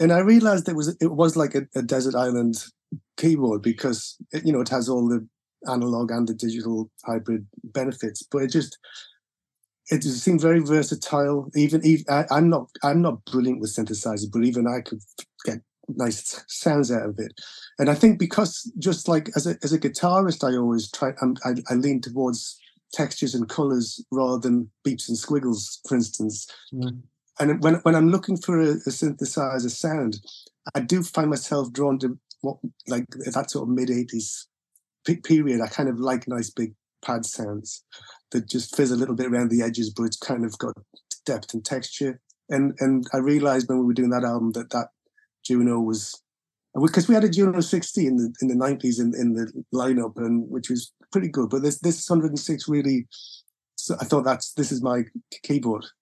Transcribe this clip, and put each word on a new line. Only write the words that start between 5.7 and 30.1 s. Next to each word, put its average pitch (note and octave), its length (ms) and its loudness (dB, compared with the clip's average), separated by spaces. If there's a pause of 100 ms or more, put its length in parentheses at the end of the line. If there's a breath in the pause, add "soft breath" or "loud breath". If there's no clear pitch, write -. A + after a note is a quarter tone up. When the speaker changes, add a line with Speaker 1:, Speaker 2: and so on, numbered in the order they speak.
Speaker 1:
analog A#2+ 400 -2
and A#2 160 0
the A2+ 60 -2
digital A2+ 560 -4 (160)
hybrid A2+ 400 -4 (180)
benefits, B2 600 -6
but C#3 200 -2
it C3+ 40 0
just, C#3+ 300 -2 (1120 loud breath)
it D#3 120 2
just B2+ 220 -4
seemed F3 180 4
very E3 180 6
versatile. C#3+ 960 0
Even, D3 300 4
even D#3 240 6
I, C#3+ 220 2
I'm D#3+ 180 6
not, D3 200 2 (140)
I'm C#3+ 180 4
not A#2+ 240 0
brilliant B2+ 360 0
with G#2+ 140 -6
synthesizers, G#2+ 560 -4
but A#2 120 0
even A#2+ 240 2
I B2 140 -2
could A2+ 180 -10 (460)
get A2+ 140 -6 (280)
nice A#2 600 -4
sounds D3 440 0
out G#2+ 160 -2
of G#2 120 -8
it. G#2+ 120 -8 (460 loud breath)
And C#3 120 2
I D3 40 4
think G#3+ 260 8
because - 600 0
just E3+ 280 -2
like D#3 280 2
as D3+ 100 0
a, E3+ 180 -2
as D3 80 -2
a D#3 80 2
guitarist, F3+ 640 0
I B2+ 140 2
always A#2 340 0
try, C3 200 -4 (100)
I'm, B2+ 140 2 (100)
I, B2 60 0 (180)
I B2+ 60 2
lean C3 260 2
towards B2 580 -4 (340 soft breath)
textures C#3 420 -4
and A2+ 120 -2
colors B2+ 640 -2
rather B2+ 280 0
than A#2+ 320 0 (160)
beeps B2+ 200 -4
and A#2 100 -4
squiggles, B2 680 -4
for - 80 -2
instance. A2 540 -4 (240 loud breath)
Speaker 2:
Mm. B2 280 -6 (380)
Speaker 1:
And D3 220 2
when, D#3+ 140 6
when E3 180 4
I'm D#3+ 160 6
looking F#3 280 0
for E3+ 220 0
a, D#3+ 120 4
a - 180 -2
synthesizer C3+ 800 -2
sound, B2+ 500 -4 (540 loud breath)